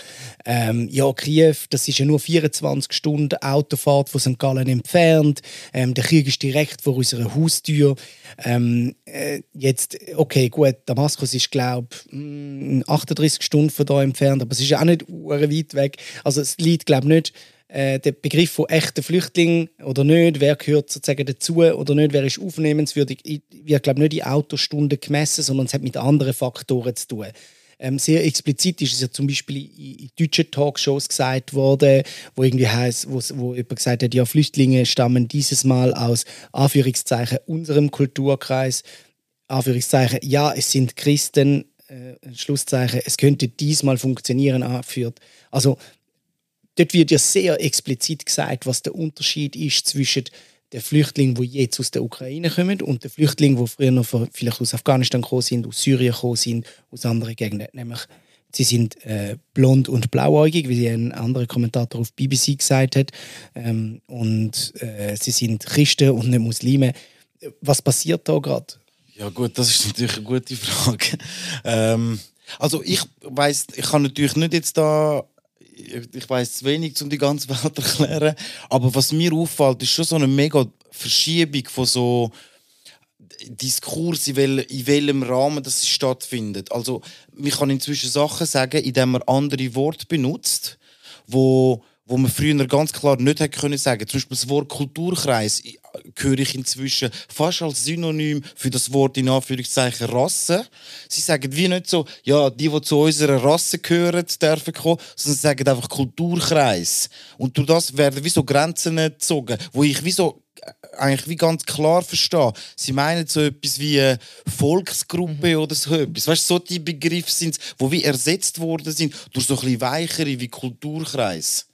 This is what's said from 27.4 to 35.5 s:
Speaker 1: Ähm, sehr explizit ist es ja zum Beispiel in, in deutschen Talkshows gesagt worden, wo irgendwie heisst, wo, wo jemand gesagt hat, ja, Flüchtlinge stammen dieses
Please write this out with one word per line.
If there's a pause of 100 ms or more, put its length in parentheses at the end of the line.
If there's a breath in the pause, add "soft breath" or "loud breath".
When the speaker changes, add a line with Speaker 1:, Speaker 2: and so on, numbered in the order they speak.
Speaker 1:
Ähm,
sehr
explizit
ist
es
ja
zum
Beispiel
in,
in
deutschen
Talkshows
gesagt
worden, (320 loud breath)
wo
irgendwie
heisst,
wo, (140)
wo
jemand
gesagt
hat,
ja,
Flüchtlinge
stammen
dieses